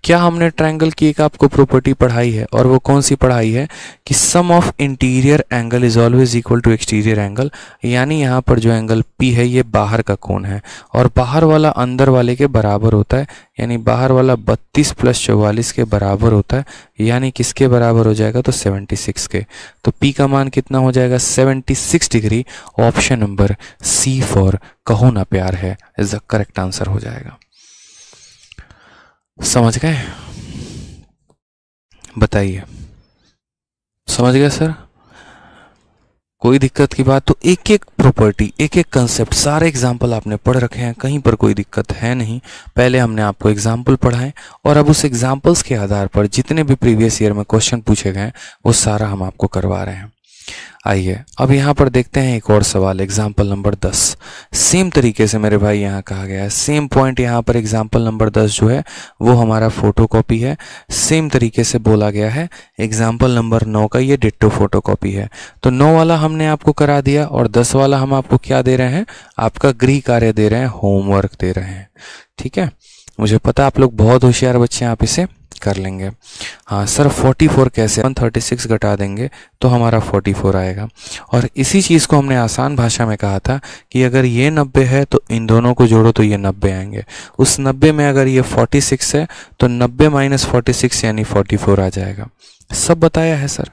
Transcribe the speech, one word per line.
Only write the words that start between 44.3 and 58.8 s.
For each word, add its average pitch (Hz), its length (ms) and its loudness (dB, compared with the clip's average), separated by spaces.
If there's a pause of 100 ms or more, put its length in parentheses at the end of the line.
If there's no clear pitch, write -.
और 147 120 4
अब 147 140 4
उस 151 140 2
एग्जांपल्स 135 580 0
के - 140 -4
आधार 101 300 -2
पर 104 220 0
जितने 151 340 -2
भी 139 140 2
प्रीवियस 113 460 0
ईयर 104 100 2
में 104 120 -4
क्वेश्चन 110 360 -2
पूछे 104 320 -2
गए 98 80 -6
हैं 110 120 -6 (340)
वो 117 80 4
सारा 107 340 -2
हम 98 140 -6
आपको 95 260 -6
करवा 92 360 -4
रहे 92 100 -10
हैं। 98 180 -18 (760)
आइए 98 360 -2 (160)
अब 135 140 0
यहाँ 139 220 2
पर 139 140 2
देखते 127 320 -2
हैं 131 160 0
एक 107 140 -8
और 104 120 4
सवाल, 95 380 -2
एग्जांपल 104 480 -2
नंबर 101 280 -2
दस। - 400 -4 (380)
सेम 185 360 0
तरीके 117 360 0
से 110 120 -2
मेरे 107 200 0
भाई 104 200 0
यहाँ 98 240 -6
कहा 95 240 -10
गया 95 160 -6
है, 101 80 -6
सेम 147 380 -2
पॉइंट 131 320 0
यहाँ 120 220 0
पर 117 140 0
एग्जांपल 110 460 -2
नंबर 110 280 -2
दस 107 220 2
जो - 160 2
है 131 140 0 (400)